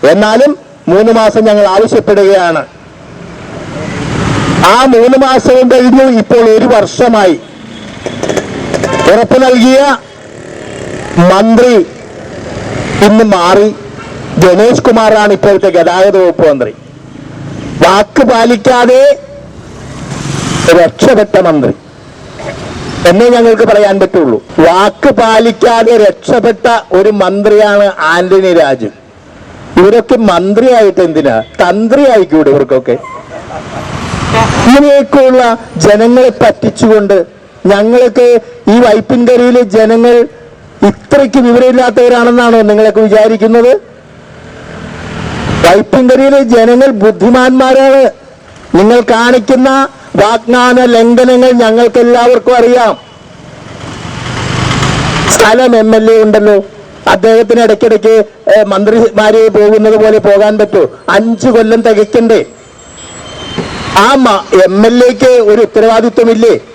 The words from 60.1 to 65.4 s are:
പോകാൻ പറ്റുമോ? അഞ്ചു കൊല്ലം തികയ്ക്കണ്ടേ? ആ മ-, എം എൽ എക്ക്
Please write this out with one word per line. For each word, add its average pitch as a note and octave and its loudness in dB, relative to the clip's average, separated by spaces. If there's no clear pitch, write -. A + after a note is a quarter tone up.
പോകാൻ G#3 0
പറ്റുമോ? G3+ 0
അഞ്ചു A3+ -2
കൊല്ലം A3+ 0
തികയ്ക്കണ്ടേ? A3 0
ആ A3+ 2
മ-, A#3 0
എം G3 0
എൽ B3 2
എക്ക് B3+ 2